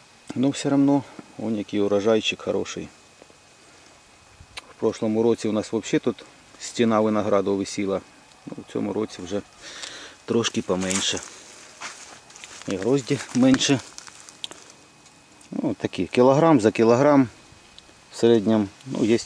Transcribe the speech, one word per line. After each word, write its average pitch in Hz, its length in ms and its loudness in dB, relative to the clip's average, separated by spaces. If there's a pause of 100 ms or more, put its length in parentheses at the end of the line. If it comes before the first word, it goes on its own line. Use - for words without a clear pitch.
(340)
Ну, 131 160 2
все - 180 -4
одно, 139 340 4 (360)
вон 110 180 -4
який 104 240 -4
урожайчик 101 640 0
хороший. 95 460 -6 (1800)
В - 100 -18
прошлому 110 420 -2
році 113 260 2
у 104 40 -2
нас 107 140 -2
взагалі 113 320 -2
тут - 260 -4 (380)
стіна 113 380 0
винограду 101 560 0
висіла. 95 440 -4 (460)
Ну, - 100 -14 (120)
в - 40 -20
цьому 107 200 -4
році 104 300 -6
вже 98 200 -6 (840)
трошки 113 380 -2
поменше. 95 580 -2 (1500)
І 101 80 -4
грозді 123 420 -2 (160)
менше. 247 460 4 (1700)
Ну, - 240 -4
такі, - 320 -6
кілограм 135 540 4
за 104 120 4
кілограм 127 560 4 (840)
в - 40 -18
середньому, 110 520 4 (180)
ну, 131 180 -2
є 110 220 4